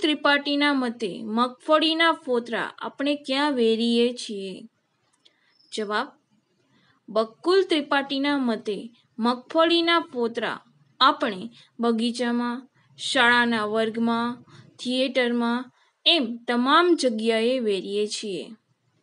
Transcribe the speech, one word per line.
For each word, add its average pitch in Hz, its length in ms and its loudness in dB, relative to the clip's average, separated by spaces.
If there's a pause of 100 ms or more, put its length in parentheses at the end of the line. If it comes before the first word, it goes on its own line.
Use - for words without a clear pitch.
ત્રિપાઠીના 294 720 2
મતે 233 500 -4
મગફળીના 311 880 2
ફોતરા 240 680 -4
આપણે 277 380 -4
ક્યાં 285 360 -2
વેરીએ 233 600 2
છીએ? 202 560 -12 (1040)
જવાબ, 214 360 -4 (1000)
બકુલ 226 540 2
ત્રિપાઠીના 285 760 0
મતે 226 520 -4 (280)
મગફળીના 330 840 2
ફોતરા 233 600 -6 (400)
આપણે 254 500 2 (300)
બગીચામાં, 240 880 -2 (300)
શાળાના 240 640 2
વર્ગમાં, 233 800 -2 (340)
થિયેટરમાં, 247 920 -2 (340)
એમ 277 300 2
તમામ 285 580 2
જગ્યાએ 226 640 0
વેરીએ 202 480 -2
છીએ. 202 500 -8 (460)